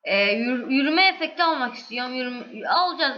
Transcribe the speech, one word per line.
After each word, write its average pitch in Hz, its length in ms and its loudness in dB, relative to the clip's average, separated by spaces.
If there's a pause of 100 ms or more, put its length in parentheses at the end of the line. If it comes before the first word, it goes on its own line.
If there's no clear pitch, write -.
e, 202 280 2
yür-, 240 380 -2
yürüme 302 380 4
efekti 339 340 -2
almak 277 320 0
istiyorum. 247 400 -8
Yürüme, 247 540 -8
alacağız. 320 500 2